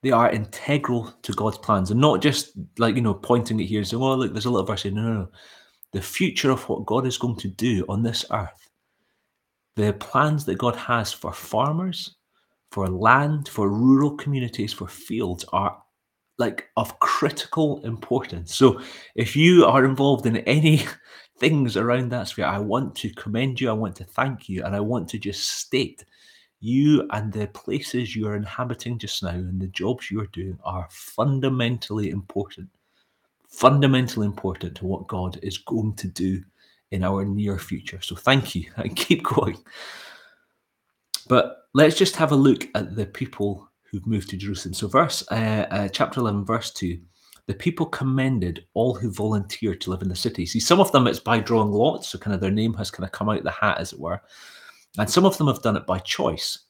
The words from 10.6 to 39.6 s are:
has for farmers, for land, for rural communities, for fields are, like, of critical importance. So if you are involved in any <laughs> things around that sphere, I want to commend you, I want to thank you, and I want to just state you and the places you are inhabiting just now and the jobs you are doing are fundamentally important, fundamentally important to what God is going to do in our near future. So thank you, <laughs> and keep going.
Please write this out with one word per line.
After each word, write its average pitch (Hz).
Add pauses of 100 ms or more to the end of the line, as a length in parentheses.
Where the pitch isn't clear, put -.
has 117
for -
farmers, 160 (540)
for 95
land, 135
for 101
rural 135
communities, 127
for -
fields 107
are, 98 (640)
like, -
of 110
critical -
importance. 113
So - (360)
if 110
you 165
are 131
involved 135
in 113
any 156 (260)
<laughs> -
things 139
around 120
that 120
sphere, 90
I 98
want 110
to -
commend 120
you, 131
I 110
want 107
to 95
thank 127
you, 92
and 98
I 104
want 107
to 113
just -
state - (560)
you 135
and 107
the 104
places -
you 107
are 104
inhabiting 120
just -
now 87
and 90
the 95
jobs 98
you 104
are 101
doing 92
are 92
fundamentally 120
important, 98 (800)
fundamentally 131
important 92
to 92
what 95
God 92
is 98
going 107
to -
do 95 (480)
in 92
our 98
near 101
future. -
So -
thank 131
you, 90
<laughs> -
and -
keep -
going. 117 (1700)